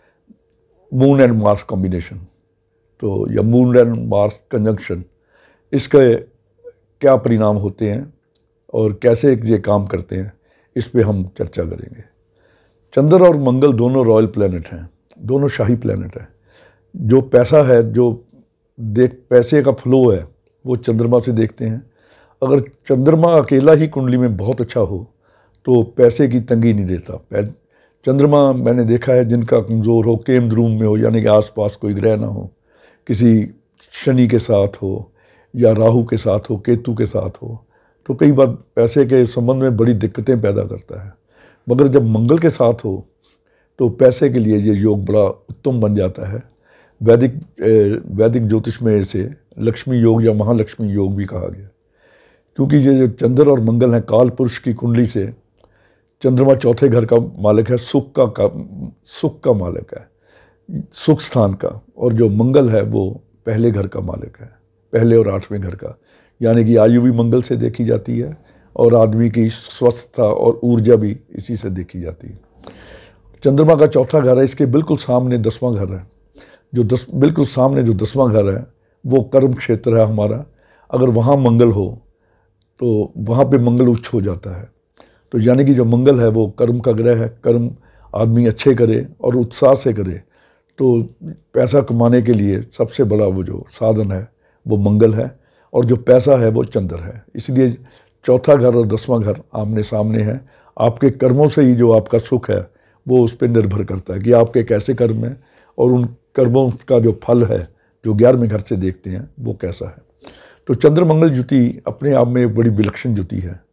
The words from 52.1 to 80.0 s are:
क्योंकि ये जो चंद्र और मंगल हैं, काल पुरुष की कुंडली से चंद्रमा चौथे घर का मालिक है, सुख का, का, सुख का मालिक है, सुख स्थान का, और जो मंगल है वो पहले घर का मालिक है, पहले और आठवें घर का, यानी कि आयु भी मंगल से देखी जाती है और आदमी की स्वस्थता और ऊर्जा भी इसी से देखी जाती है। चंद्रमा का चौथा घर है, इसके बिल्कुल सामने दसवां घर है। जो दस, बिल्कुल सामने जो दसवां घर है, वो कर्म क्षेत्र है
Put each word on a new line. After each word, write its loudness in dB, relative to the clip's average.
क्योंकि 0
ये 4
जो 2
चंद्र 2
और 4
मंगल 2
हैं, 0
काल 2
पुरुष -4
की -6
कुंडली -2
से -6
चंद्रमा 4
चौथे 2
घर 2
का 2
मालिक 2
है, 0
सुख -4
का, 0
का, -4
सुख -8
का 0
मालिक -8
है, -20
सुख 0
स्थान 0
का, -10
और 0
जो 2
मंगल 2
है 0
वो -6
पहले 0
घर -4
का -12
मालिक -12
है, -20
पहले 2
और 2
आठवें -8
घर -10
का, -16
यानी 2
कि 2
आयु 6
भी 2
मंगल 0
से -6
देखी -4
जाती -4
है -12
और 4
आदमी 2
की -2
स्वस्थता -4
और 0
ऊर्जा 2
भी -4
इसी -12
से -10
देखी -10
जाती -14
है। -20
चंद्रमा 4
का 4
चौथा 0
घर 4
है, 4
इसके -2
बिल्कुल 0
सामने -2
दसवां -4
घर -6
है। -14
जो 2
दस, -4
बिल्कुल 0
सामने 0
जो 0
दसवां -2
घर 0
है, -10
वो 2
कर्म 2
क्षेत्र -2
है 4